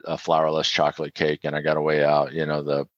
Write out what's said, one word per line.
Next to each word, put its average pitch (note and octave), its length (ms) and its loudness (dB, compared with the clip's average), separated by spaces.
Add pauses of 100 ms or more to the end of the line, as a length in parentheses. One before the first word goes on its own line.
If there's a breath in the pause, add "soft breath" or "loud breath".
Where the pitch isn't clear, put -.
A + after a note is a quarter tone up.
a E2 120 -6
flourless D#2+ 540 2
chocolate D2+ 440 -2
cake, D#2 280 -2
and D2 120 -4
I D2+ 60 -4
gotta D#2 200 0
weigh D2+ 220 2
out, D2 300 2
you D#2+ 120 -2
know, D2+ 180 -2
the, C#2+ 240 -2 (100)